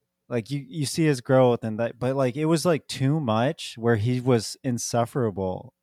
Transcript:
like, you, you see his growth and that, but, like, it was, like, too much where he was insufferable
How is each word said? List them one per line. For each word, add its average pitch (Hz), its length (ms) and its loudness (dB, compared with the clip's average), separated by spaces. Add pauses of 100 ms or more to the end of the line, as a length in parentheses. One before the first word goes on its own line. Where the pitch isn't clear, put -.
(280)
like, 120 240 -6
you, 143 160 -6
you 156 180 -4
see 160 200 0
his 139 160 2
growth 127 420 4
and 107 160 -4
that, 117 200 -4
but, 131 180 -2
like, 127 180 0
it 151 120 -2
was, 160 180 0
like, 170 220 0
too 139 340 -2
much 120 560 -2
where 117 180 2
he 120 240 0
was 120 420 0
insufferable 113 1200 -4